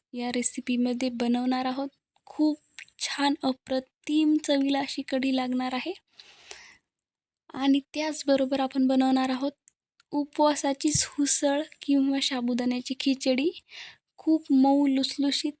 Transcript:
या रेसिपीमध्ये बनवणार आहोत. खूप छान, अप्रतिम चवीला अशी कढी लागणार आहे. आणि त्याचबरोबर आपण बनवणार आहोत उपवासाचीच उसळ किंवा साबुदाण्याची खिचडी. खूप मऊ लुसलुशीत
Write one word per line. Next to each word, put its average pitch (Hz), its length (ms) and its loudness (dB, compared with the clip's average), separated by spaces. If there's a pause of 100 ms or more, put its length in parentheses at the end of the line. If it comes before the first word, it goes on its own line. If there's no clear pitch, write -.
(140)
या 247 180 -6
रेसिपीमध्ये 247 760 0
बनवणार 247 540 0
आहोत. 262 240 -4 (380)
खूप 302 320 0 (400)
छान, 285 440 -2
अप्रतिम 302 1000 0
चवीला 277 360 0
अशी 277 280 -8
कढी 262 280 -2
लागणार 254 380 -4
आहे. 277 180 -6 (1600)
आणि 277 260 2 (140)
त्याचबरोबर 277 680 0
आपण 262 260 0
बनवणार 262 440 2
आहोत 262 220 -2 (600)
उपवासाचीच 294 920 0 (140)
उसळ 285 400 2 (220)
किंवा 277 400 2
साबुदाण्याची 247 800 -2
खिचडी. 269 500 0 (680)
खूप 311 340 0
मऊ 277 340 6
लुसलुशीत 269 760 0